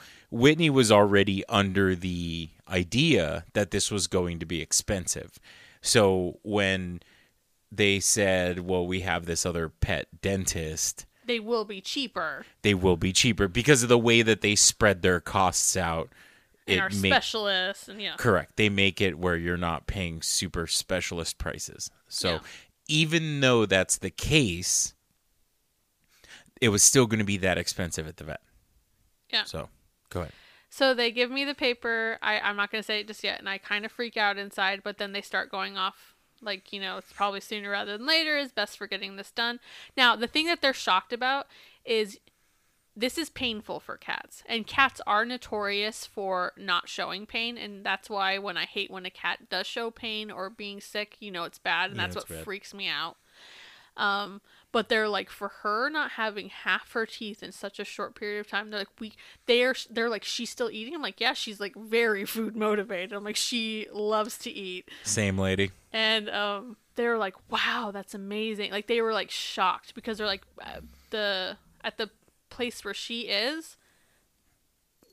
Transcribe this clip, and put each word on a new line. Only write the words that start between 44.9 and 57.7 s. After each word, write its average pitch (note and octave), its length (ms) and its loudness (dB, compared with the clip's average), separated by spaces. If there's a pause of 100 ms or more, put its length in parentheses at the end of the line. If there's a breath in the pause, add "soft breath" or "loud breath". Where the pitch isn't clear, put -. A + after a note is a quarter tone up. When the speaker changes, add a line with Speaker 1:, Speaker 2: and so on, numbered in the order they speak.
Speaker 2:
are G#3 180 2
notorious G#3+ 800 -6
for F#3 520 -4
not F#3 320 -4
showing F#3+ 360 -8
pain, A#3 320 -6
and G3+ 280 -14
that's G3 240 -4
why G3 280 -2
when G3 200 -6
I E3 80 -2
hate G3 260 -6
when F#3 140 -12
a F#3 60 -10
cat - 380 -6
does F#3+ 180 -4
show A#3 220 -6
pain G#3+ 400 -8
or F#3+ 200 -10
being G3+ 320 -14
sick, - 380 -8
you G#3 120 -14
know E3+ 140 -6
it's - 140 -14
bad, F3+ 320 0
and B2 60 -8
Speaker 1:
Yeah, F3 100 -2
Speaker 2:
that's F2+ 100 -8
Speaker 1:
it's - 120 -8
Speaker 2:
what E2 80 -10
Speaker 1:
bad. D#2+ 60 -10
Speaker 2:
freaks F#3+ 300 -12
me G3 140 -10
out. D#3+ 300 -6 (800 loud breath)
Um, G3+ 440 -2 (300 soft breath)
but A3+ 160 0
they're A3 220 2
like, G3 200 -2
for G3+ 200 -10
her A3 400 -2
not D4+ 220 -4
having G#3 380 -6
half - 440 -4
her A3+ 120 -2
teeth G#3+ 380 -12
in F#3 80 -14
such - 280 -12